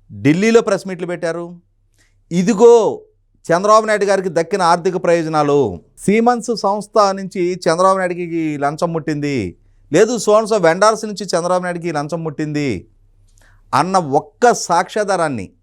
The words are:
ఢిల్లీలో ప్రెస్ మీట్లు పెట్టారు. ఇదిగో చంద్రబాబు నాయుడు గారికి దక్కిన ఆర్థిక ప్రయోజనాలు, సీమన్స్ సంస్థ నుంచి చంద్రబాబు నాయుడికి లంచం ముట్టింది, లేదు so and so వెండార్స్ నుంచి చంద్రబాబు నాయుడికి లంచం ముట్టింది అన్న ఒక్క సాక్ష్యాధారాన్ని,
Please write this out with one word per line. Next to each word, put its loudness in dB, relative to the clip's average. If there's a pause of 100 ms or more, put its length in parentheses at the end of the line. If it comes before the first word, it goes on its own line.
(120)
ఢిల్లీలో 2
ప్రెస్ -2
మీట్లు -8
పెట్టారు. -8 (720)
ఇదిగో 4 (520)
చంద్రబాబు 4
నాయుడు 0
గారికి 0
దక్కిన -2
ఆర్థిక 2
ప్రయోజనాలు, 0 (180)
సీమన్స్ 0
సంస్థ -4
నుంచి 0
చంద్రబాబు 2
నాయుడికి -4
లంచం -2
ముట్టింది, -4 (360)
లేదు 2
so 2
and -2
so 0
వెండార్స్ 2
నుంచి -10
చంద్రబాబు -2
నాయుడికి -6
లంచం -6
ముట్టింది -6 (840)
అన్న 2
ఒక్క 2
సాక్ష్యాధారాన్ని, -4 (120)